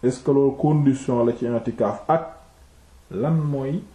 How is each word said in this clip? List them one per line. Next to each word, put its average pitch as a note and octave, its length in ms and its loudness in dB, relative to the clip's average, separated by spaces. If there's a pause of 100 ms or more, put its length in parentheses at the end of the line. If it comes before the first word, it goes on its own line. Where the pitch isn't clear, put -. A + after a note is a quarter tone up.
Est-ce C3 200 0
que - 80 0
loolu C#3 260 4
condition C#3 680 2
la A#2+ 80 2
ci A#2+ 140 -4
i'tikaaf? A2+ 600 -2
Ak - 280 0 (720)
lan B2+ 240 -2
mooy D3 480 -2 (120)